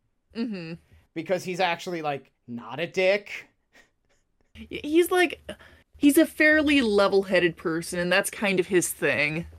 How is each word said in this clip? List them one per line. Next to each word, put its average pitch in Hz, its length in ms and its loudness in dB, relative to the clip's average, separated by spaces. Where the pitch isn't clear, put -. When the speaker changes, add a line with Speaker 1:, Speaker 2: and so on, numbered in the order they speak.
Speaker 1:
Mm-hmm. 196 380 -8
Speaker 2:
Because 170 300 -4
he's 180 160 -6
actually, 175 420 -4
like, 143 300 -8
not 120 320 -12
a 170 80 -4
dick. 190 600 -2
Speaker 1:
Y-, - 120 -12
he's, 339 280 0
like, 359 300 0
he's 285 200 4
a 320 80 8
fairly 302 560 4
level-headed 196 760 2
person, 170 420 -4
and 175 120 -2
that's 185 180 2
kind 196 300 -2
of 180 80 -2
his 185 220 0
thing. 147 560 -2